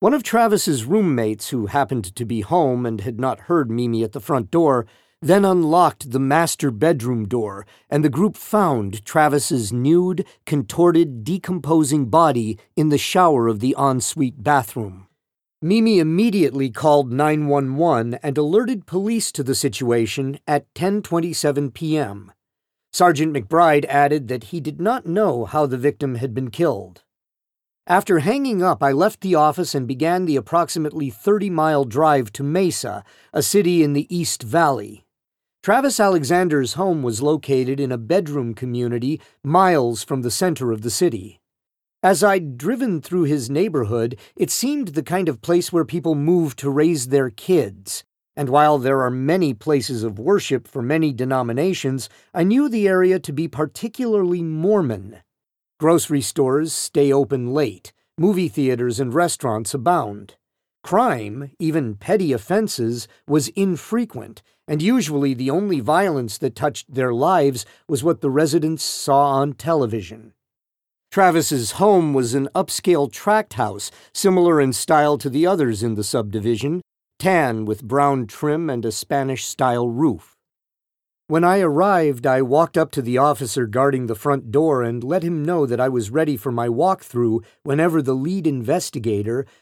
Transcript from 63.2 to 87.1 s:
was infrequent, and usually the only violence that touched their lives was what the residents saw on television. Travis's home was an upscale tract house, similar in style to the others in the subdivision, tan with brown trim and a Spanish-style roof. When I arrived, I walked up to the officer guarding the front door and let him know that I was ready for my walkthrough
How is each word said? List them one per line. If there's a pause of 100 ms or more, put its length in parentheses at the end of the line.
was
infrequent, (240)
and
usually
the
only
violence
that
touched
their
lives (220)
was
what
the
residents
saw
on
television. (800)
Travis's
home
was
an
upscale
tract
house, (240)
similar
in
style
to
the
others
in
the
subdivision, (380)
tan
with
brown
trim
and
a
Spanish-style
roof. (920)
When
I
arrived,
I
walked
up
to
the
officer
guarding
the
front
door
and
let
him
know
that
I
was
ready
for
my
walkthrough (160)